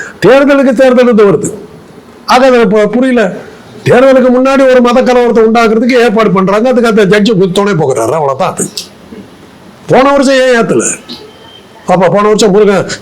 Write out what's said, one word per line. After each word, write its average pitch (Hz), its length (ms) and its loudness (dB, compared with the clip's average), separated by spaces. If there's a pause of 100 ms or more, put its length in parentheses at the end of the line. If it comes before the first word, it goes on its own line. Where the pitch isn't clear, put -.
(260)
தேர்தலுக்கு 269 480 2
தேர்தல் 247 380 2
இது 208 200 2
வருது. - 220 -2 (720)
ஆக 247 220 2
அது 247 140 2
இப்ப 208 260 0
புரியல. 240 460 -2 (520)
தேர்தலுக்கு 254 420 2 (100)
முன்னாடி 269 320 0
ஒரு 254 120 2
மத 240 200 0
கலவரத்தை 240 420 0 (100)
உண்டாக்குறதுக்கு 233 380 0
ஏற்பாடு 226 400 0
பண்றாங்க. 196 380 0
அதுக்கு 233 200 0
அந்த 208 300 0
ஜட்ஜி 208 160 0
கு-, 180 160 0
துணை 202 220 -2
போகிறாரு. 131 360 -2
அவ்வளவுதான் 147 420 -4
அது. - 180 -10 (1160)
போன 262 240 0
வருஷம் 277 220 0
ஏன் 254 280 0
ஏத்தல? 165 240 -4 (1040)
பாப்பா, 180 220 0
போன 202 120 0
வருஷம் 214 300 0
முருகன் 196 380 0 (120)